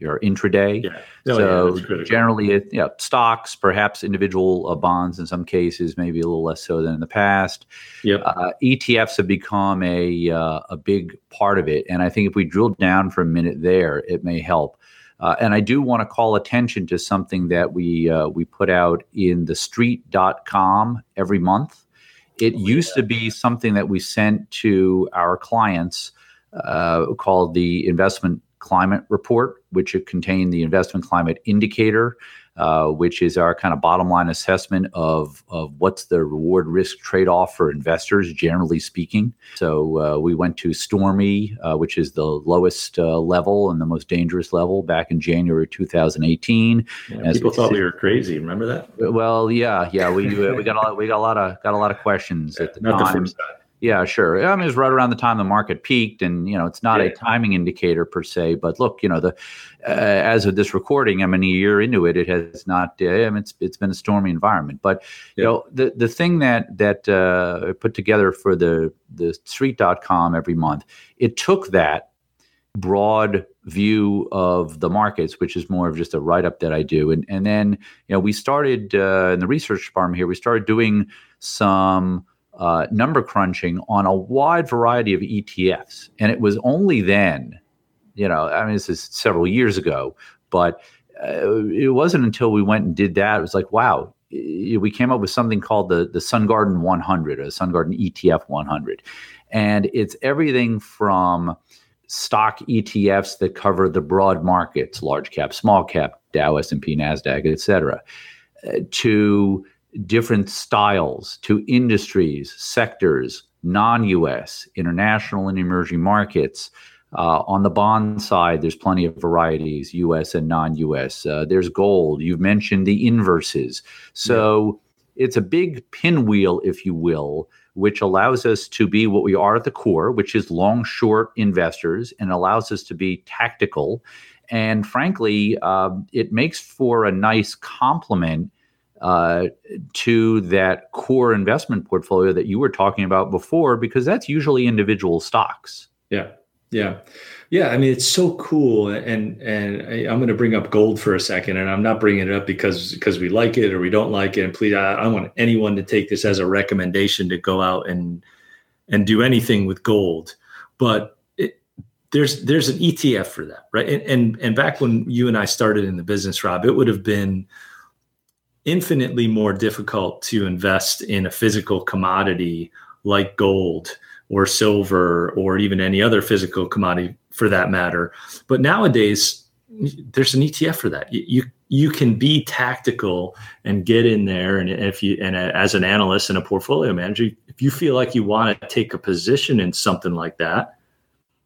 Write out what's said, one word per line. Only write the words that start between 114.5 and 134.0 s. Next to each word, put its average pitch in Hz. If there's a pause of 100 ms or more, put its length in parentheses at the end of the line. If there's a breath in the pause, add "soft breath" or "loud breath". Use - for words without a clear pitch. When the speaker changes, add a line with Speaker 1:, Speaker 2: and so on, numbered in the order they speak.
Speaker 1:
international 98
and 95
emerging 90
markets. 98 (480 loud breath)
Uh, 82
on 98
the 98
bond 107
side, 85
there's 82
plenty 90
of 80
varieties, 78
U 85
S 78
and 80
non-U 80
S. 67
Uh, 76
there's 90
gold. 87
You've 85
mentioned 101
the 104
inverses. 85 (280 loud breath)
So 107 (340)
Speaker 2:
Yeah. 127
Speaker 1:
it's 127
a 110
big 156
pinwheel, 104
if 92
you 92
will, 80 (260 soft breath)
which 104
allows 104
us 110
to 101
be 110
what 101
we 98
are 101
at 117
the 143
core, 92
which 104
is 98
long, 104
short 110
investors, 87
and 95
allows 95
us 101
to -
be 90
tactical. 104 (460 loud breath)